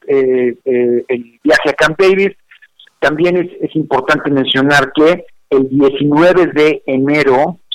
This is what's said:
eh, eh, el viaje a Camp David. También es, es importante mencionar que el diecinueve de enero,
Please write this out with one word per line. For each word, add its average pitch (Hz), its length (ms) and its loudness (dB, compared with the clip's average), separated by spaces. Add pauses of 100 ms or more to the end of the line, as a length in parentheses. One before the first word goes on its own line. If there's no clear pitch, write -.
eh, 127 480 0 (100)
eh, 120 420 0
el 120 360 -8
viaje 147 260 0
a 135 40 -4
Camp 156 260 -2
David. 196 320 2 (680)
También 160 380 -2
es, 175 140 -4 (100)
es 156 140 -8
importante 151 540 -2
mencionar 139 640 0
que 165 320 2 (240)
el 135 200 0
diecinueve 147 800 2
de 151 380 0
enero, 139 760 0 (160)